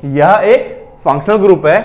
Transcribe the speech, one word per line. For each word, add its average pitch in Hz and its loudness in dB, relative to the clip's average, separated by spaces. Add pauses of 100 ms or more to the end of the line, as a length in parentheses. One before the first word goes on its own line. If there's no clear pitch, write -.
यह 147 0
एक - -2 (120)
फंक्शनल 147 -2
ग्रुप 190 2
है 165 2